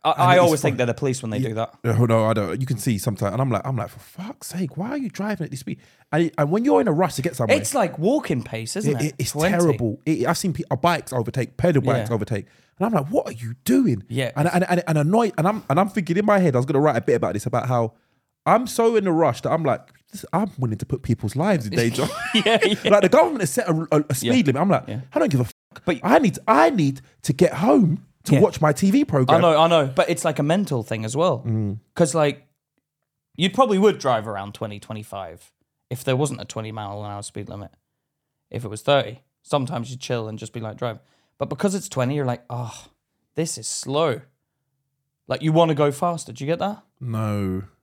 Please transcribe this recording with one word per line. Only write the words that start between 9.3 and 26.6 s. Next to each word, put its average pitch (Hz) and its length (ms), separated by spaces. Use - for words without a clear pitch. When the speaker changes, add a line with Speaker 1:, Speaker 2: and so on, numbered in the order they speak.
Speaker 1:
Twenty. 170 260
Speaker 2:
terrible. 123 460
It, 151 220
I've 165 120
seen 180 140
pe-, - 180
uh, 139 60
bikes 165 360
overtake, 117 440
pedal 139 260
bikes 120 280
Speaker 1:
Yeah. 117 40
Speaker 2:
overtake, 101 320
and 190 80
I'm 233 60
like, 147 180
"What 294 180
are - 40
you 117 220
doing?" 220 440
Speaker 1:
Yeah. 120 280
Speaker 2:
And, 147 160
and, 180 160
and, 175 180
and 156 120
annoyed, 190 400
and 160 100
I'm, 214 220
and 151 100
I'm 202 80
thinking 190 300
in 208 80
my 208 120
head, 175 160
I 123 40
was 127 80
gonna 139 140
write 151 160
a 117 60
bit 131 120
about 110 200
this 104 120
about 120 220
how 120 260
I'm 226 200
so 233 300
in 196 100
a 175 60
rush 156 300
that 165 100
I'm 165 100
like, 127 180
"This, - 120
I'm 202 240
willing 113 200
to - 80
put - 160
people's 110 340
lives 165 300
in 98 60
danger." 117 340
Speaker 1:
<laughs> - 140
Yeah, 220 280
yeah. - 280
Speaker 2:
Like, 202 120
the 185 60
government 302 320
has 170 100
set 208 180
a, 160 240
a, 151 180
a 135 40
speed 190 340
Speaker 1:
Yeah. 131 40
Speaker 2:
limit. 131 80
I'm 190 80
like, 151 200
Speaker 1:
Yeah. 110 120
Speaker 2:
"I - 40
don't 302 120
give 135 100
a - 40
fuck." - 420
Speaker 1:
But - 160
Speaker 2:
I 247 160
need, 214 280
I 320 240